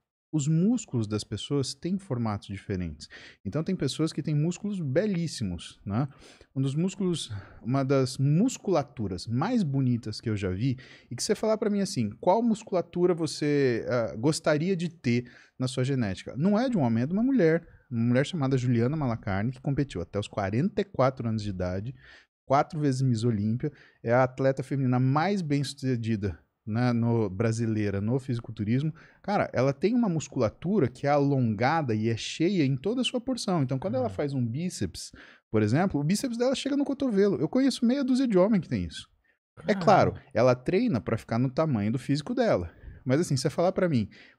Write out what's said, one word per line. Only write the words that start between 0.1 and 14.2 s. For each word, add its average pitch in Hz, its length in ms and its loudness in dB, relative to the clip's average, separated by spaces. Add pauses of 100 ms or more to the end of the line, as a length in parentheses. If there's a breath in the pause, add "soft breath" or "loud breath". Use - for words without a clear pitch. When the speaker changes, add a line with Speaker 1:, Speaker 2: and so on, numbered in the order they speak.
Speaker 1:
Os 151 160 0
músculos 160 580 2
das 104 160 -2
pessoas 131 500 -4
têm 180 240 -6
formatos 113 500 -4
diferentes. 90 600 -6 (380 loud breath)
Então 139 180 -4
tem 190 100 -4
pessoas 160 380 -2
que 160 100 -6
têm 151 140 -2
músculos 180 460 -2
belíssimos, 156 1040 -2
né? 117 240 -2 (440 loud breath)
Um 135 80 -2
dos 135 140 -2
músculos, 180 560 -2 (300 loud breath)
uma 135 240 0
das 131 320 2
musculaturas 143 1120 0
mais 180 360 0
bonitas 127 560 0
que - 100 -4
eu 107 60 0
já 95 140 -2
vi, 123 280 -2 (320 loud breath)
e 117 60 -10
que - 80 -6
você 214 120 0
falar 214 220 0
pra 220 120 -2
mim 208 100 0
assim, 135 300 -2 (100)
"Qual 196 240 4
musculatura 180 720 0
você, 143 720 0
ah, 117 300 0
gostaria 156 580 0